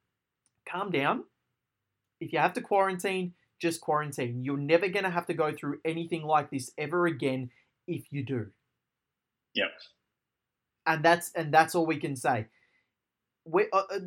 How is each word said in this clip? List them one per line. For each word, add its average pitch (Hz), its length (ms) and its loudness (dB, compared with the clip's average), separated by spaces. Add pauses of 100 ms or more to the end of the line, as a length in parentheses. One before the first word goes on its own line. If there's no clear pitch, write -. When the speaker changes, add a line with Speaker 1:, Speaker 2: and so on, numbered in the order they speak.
(640)
Speaker 1:
Calm 190 240 -6
down. 160 360 0 (960)
If 156 100 -10
you 156 80 0
have 180 140 4
to 247 80 -4
quarantine, 190 720 0 (260)
just 165 220 -2
quarantine. 139 640 -2
You're 139 120 -2
never 165 300 4
gonna 190 220 0
have 170 160 -2
to 175 80 -4
go 151 180 0
through 147 320 -6
anything 165 400 -4
like 151 260 2
this 131 280 -8
ever 165 300 0
again 131 420 -2 (400)
if 160 200 -6
you 139 140 -6
do. 117 240 -4 (1080)
Speaker 2:
Yep. 98 160 0 (1160)
Speaker 1:
And 160 180 2
that's, 170 320 6
and 156 180 -2
that's 160 220 6
all 165 100 4
we 160 120 0
can 147 180 -6
say. 123 320 0 (960)
We, 175 300 2
uh, 190 180 4
uh, 196 160 -4